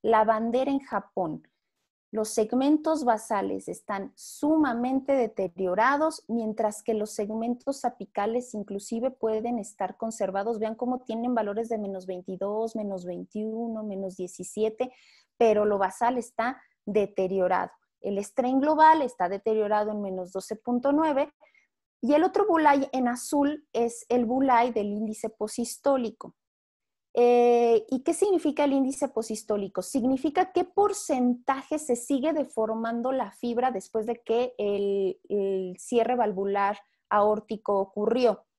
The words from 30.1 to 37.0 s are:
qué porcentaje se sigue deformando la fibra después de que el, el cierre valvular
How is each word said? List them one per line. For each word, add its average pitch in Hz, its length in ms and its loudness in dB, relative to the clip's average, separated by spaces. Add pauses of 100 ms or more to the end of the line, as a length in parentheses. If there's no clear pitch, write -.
qué 359 120 2
porcentaje 269 1120 0
se 233 180 0
sigue 277 380 -2
deformando 233 800 -2
la 247 200 -2
fibra 240 380 -2
después 220 380 -4
de 233 160 -6
que 247 340 0
el, 202 600 -2 (100)
el 190 480 -2
cierre 240 380 0
valvular 202 640 0 (300)